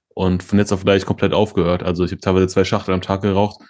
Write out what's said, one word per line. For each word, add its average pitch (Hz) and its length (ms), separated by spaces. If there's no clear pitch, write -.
und 90 300
von - 160
jetzt 101 140
auf 92 100
gleich 98 240
komplett 95 260
aufgehört. 90 520
Also 90 200
ich 85 60
hab 92 80
teilweise 95 300
zwei 95 160
Schachteln 101 320
am 92 40
Tag 98 220
geraucht 104 480